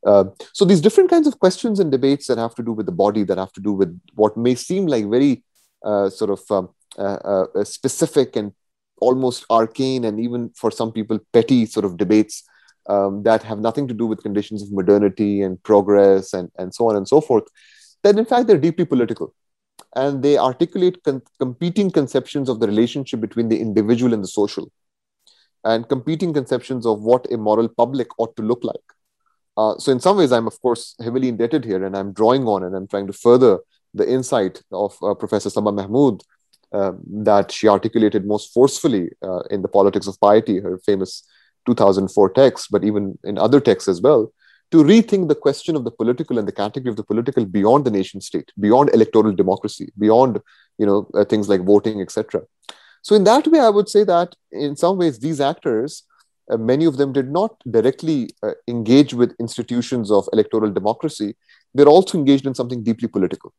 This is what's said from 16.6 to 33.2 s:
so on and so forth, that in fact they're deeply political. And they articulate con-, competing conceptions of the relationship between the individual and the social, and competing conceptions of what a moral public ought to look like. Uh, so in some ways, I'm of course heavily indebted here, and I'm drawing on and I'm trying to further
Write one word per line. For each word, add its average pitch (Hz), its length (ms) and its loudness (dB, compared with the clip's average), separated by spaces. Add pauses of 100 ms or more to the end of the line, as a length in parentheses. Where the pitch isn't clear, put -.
so 117 160 -2
on 107 60 0
and 98 120 -4
so 147 120 4
forth, 127 240 0 (600)
that 202 140 4
in 220 80 0
fact 240 220 0
they're 208 100 6
deeply 165 280 -2
political. 120 480 -4 (640)
And 135 260 -2
they 143 160 4
articulate 175 680 0
con-, 135 180 -4 (180)
competing 175 520 -2
conceptions 135 580 -4
of 117 100 -4
the 113 80 0
relationship 120 520 -4
between 113 300 -6
the 110 100 0
individual 113 540 0
and 104 100 -6
the 92 40 -10
social, - 440 -6 (920)
and 113 260 -2
competing 156 440 -4
conceptions 127 520 -6
of 107 160 -2
what 120 300 2
a 117 60 -4
moral 107 300 0
public 120 400 -2 (100)
ought 113 200 -6
to 113 40 -8
look 113 220 -4
like. - 240 -10 (680)
Uh, 107 220 0
so - 120 -2
in 123 80 0
some 196 180 2
ways, 156 140 2
I'm 117 160 0
of - 140 -12
course - 420 -4
heavily 127 240 -4
indebted 120 380 -2
here, 95 180 -4
and 95 140 -8
I'm 98 160 -8
drawing 117 340 2
on 101 160 -2
and 90 120 -8
I'm 95 120 -10
trying 98 200 -6
to 98 60 -10
further 120 460 4 (340)